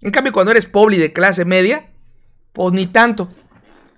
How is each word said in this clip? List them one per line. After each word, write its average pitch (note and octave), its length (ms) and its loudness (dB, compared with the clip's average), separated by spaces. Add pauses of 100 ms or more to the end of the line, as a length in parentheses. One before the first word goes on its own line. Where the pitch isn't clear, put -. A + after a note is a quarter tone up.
En G3+ 100 -8
cambio, C4+ 200 -2
cuando G3 200 0
eres A3+ 140 2
pobre G#3 320 2
y - 20 0
de D#3 140 -2
clase F3+ 320 -2
media, F#3+ 460 -2 (600)
pues F#3 200 -4
ni F#3 140 -4
tanto. A3 460 0 (640)